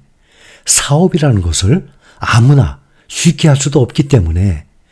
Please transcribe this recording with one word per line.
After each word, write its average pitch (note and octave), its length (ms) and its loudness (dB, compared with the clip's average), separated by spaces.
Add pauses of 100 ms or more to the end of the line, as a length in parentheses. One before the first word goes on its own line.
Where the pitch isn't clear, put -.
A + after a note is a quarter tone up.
(640)
사업이라는 C#3+ 760 0
것을 F#2+ 480 -2 (280)
아무나 A#2+ 640 2 (260)
쉽게 - 400 -2
할 C3+ 100 4
수도 C#3 240 0
없기 C#3+ 260 -2
때문에 F2 580 0 (260)